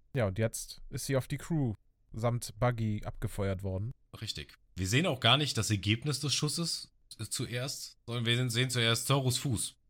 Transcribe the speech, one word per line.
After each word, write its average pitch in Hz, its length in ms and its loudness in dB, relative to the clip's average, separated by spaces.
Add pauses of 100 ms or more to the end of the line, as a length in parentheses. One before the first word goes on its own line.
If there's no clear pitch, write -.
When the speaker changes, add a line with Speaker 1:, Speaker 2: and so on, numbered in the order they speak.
(160)
Speaker 1:
Ja, 120 100 2
und 95 140 -2
jetzt - 500 -2
ist - 160 -8
sie 135 120 2
auf 127 100 -2
die 139 100 -4
Crew 139 380 0 (400)
samt 120 440 -2
Buggy 113 460 0
abgefeuert 98 580 -4
worden. 98 280 -4 (300)
Speaker 2:
Richtig. - 360 -10 (180)
Wir 95 120 0
sehen 131 200 4
auch 135 120 0
gar 120 180 6
nicht 147 200 0
das 107 140 0
Ergebnis 110 480 2
des 139 160 0
Schusses, - 560 -2 (280)
äh, 110 60 -6
zuerst, 123 800 -6
sondern 117 200 -2
wir 117 120 6
sehen, 127 140 2
sehen 127 180 2
zuerst 117 380 2
Zoros 131 320 4
Fuß. - 360 -2 (140)